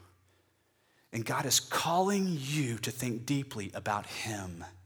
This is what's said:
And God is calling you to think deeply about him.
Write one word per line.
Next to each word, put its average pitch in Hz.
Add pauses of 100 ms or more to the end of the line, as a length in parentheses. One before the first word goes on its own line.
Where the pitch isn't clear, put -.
(1120)
And 113
God 135
is 123
calling 185
you 135
to -
think 120
deeply 131
about 104
him. 92 (220)